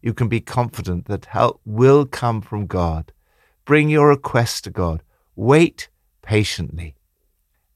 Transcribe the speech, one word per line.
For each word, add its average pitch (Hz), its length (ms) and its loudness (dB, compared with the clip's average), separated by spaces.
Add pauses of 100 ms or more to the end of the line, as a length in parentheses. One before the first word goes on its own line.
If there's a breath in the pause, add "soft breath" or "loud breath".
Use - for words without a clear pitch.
you 117 120 -4
can 120 140 -2
be 110 120 -2
confident 92 640 -6
that 101 200 -8
help - 400 -2
will 131 400 4
come 117 360 -4
from 104 240 -8
God. 82 460 -4 (540)
Bring 151 240 2
your 151 180 4
request 135 560 0
to 101 60 -14
God. 85 340 -4 (320)
Wait 143 540 2 (320)
patiently 85 760 -4 (800)